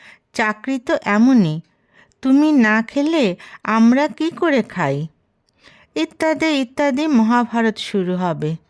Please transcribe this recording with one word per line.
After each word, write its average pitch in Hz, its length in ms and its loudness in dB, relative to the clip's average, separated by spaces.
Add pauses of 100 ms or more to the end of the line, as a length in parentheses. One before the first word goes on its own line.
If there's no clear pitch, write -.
(340)
চাকরি 220 460 -4
তো 311 260 -2
এমনই, 208 560 2 (600)
"তুমি 285 300 2
না 226 300 2
খেলে 285 540 -2 (280)
আমরা 233 440 2
কি 311 240 -4
করে 277 320 0
খাই?" 147 440 -4 (880)
ইত্যাদি 320 500 -2
ইত্যাদি 285 640 -2
মহাভারত 226 720 0
শুরু 180 380 -4
হবে। 160 400 -4 (140)